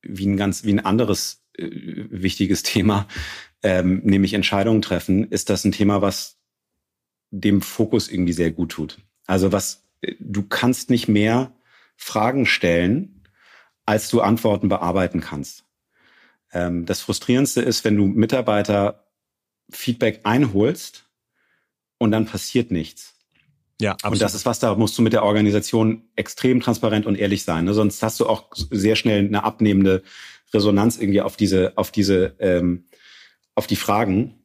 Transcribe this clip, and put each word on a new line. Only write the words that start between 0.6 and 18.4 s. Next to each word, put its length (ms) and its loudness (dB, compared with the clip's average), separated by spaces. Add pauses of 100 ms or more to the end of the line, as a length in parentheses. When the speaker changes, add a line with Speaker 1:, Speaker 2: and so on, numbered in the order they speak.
Speaker 1:
wie 80 2
ein 120 0
anderes, 600 0 (120)
äh, 120 -10 (420)
wichtiges 540 -2
Thema, 420 0 (560)
ähm, 400 2
nämlich 320 2
Entscheidungen 480 2
treffen, 480 0
ist 200 -4
das 140 0
ein 60 4
Thema, 320 2
was 380 -4 (920)
dem 320 0
Fokus 460 -2
irgendwie 240 -2
sehr 180 0
gut 220 -4
tut. 260 -10 (280)
Also 260 2
was, 320 -4 (160)
äh, 180 -8
du 240 -6
kannst 480 -2
nicht 160 2
mehr 460 2 (440)
Fragen 500 -2
stellen, 760 0 (640)
als 220 0
du 120 2
Antworten 480 0
bearbeiten 520 -2
kannst. 420 -12 (920)
Ähm, 340 -4
das 160 -4
Frustrierendste 600 0
ist, 220 -2
wenn 120 2
du 100 4
Mitarbeiter-Feedback 2250 -2